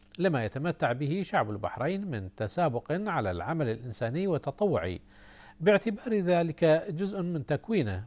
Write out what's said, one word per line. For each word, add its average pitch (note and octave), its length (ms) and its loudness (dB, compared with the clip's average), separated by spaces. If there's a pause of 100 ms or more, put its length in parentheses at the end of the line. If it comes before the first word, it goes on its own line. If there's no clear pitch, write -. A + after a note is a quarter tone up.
(200)
لما D#3+ 260 2
يتمتع C#3+ 460 0
به D3 340 -2
شعب B2+ 240 0
البحرين B2+ 580 -4
من G2+ 280 -6
تسابق A#2+ 560 -2
على E3 400 -2
العمل A#2+ 380 -2
الإنساني A#2+ 580 -4
والتطوعي، C#3 720 0 (580)
باعتبار G#3 600 2
ذلك E3+ 460 2 (240)
جزء G3 320 -4
من E3+ 240 -2
تكوينه C#3 600 0